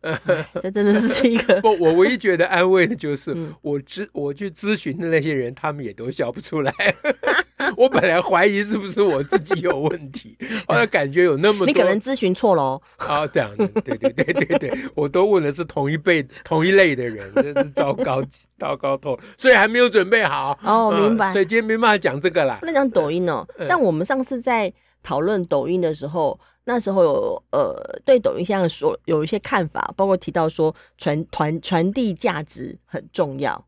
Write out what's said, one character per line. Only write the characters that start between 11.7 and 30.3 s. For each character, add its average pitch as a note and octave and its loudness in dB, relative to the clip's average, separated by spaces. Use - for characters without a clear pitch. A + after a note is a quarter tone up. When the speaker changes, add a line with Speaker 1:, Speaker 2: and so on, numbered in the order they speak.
Speaker 1:
可 - 4
能 G3 2
咨 C4+ -4
询 F#3+ 0
错 G3 2
了 D3 2
哦。 C3+ -4
Speaker 2:
啊， D3 -2
这 D#3 0
样， A2 -2
对， G3+ -2
对， - -2
对， - -2
对， B3 0
对， D3 -4
我 D3 0
都 F3+ 2
问 G3 2
的 C#3+ -2
是 D#3+ -8
同 C#3+ -4
一 D#3+ -2
辈、 D#3 0
同 D#3+ 0
一 F#3 4
类 F#3 6
的 B2 -4
人， G#2 -8
真 C4 2
是 D3 -4
糟 - 0
糕， C3+ -2
<laughs> - -20
糟 C#3+ -4
糕 C#3 -4
透 C3+ -6
了， - -20
所 B3+ 6
以 - 10
还 G#3 6
没 A3+ 0
有 B3 6
准 G3+ 2
备 A3+ 4
好。 C#3 0
Speaker 1:
哦， A3 2
Speaker 2:
嗯， G3+ 2
Speaker 1:
明 A3 2
白。 G3 0
Speaker 2:
所 G3 0
以 F#3+ 4
今 G3+ -4
天 A3+ 2
没 A3 -2
办 A3+ 4
法 G#3 4
讲 D3 -2
这 F#3 -2
个 E3 2
啦。 A#2+ 0
Speaker 1:
那 E4 -6
讲 C#4 2
抖 D#3 0
音 F3 -2
哦， C3 -2
Speaker 2:
嗯。 D#3+ -6
Speaker 1:
但 F4+ 2
我 G#3 2
们 D#3 -2
上 C4 -2
次 B3+ -6
在 A3 -2
讨 C#3+ -2
论 G3 0
抖 C#3+ -2
音 F3+ 0
的 D#3+ 0
时 C#3+ -10
候， D#3 -2
那 A#3+ -2
时 G3 -4
候 F#3+ 4
有， C#3 0
呃， - -2
对 C4 6
抖 G3+ 0
音 F3+ -4
现 G3 -2
在 F3 2
说， D#3 -2
有 D#3 0
一 D#3+ -4
些 G#3+ -4
看 G3 -2
法， - -6
包 G3 0
括 F#3+ 2
提 - -10